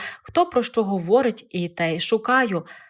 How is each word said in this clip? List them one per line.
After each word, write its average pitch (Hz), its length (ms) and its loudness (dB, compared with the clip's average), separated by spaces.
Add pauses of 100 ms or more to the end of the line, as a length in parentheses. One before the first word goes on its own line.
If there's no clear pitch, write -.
(240)
хто 349 220 2
про 254 180 0
що 233 200 -2
говорить, 202 680 0
і 175 180 -4
те 165 260 -2
й 165 40 -4
шукаю. 220 680 0 (240)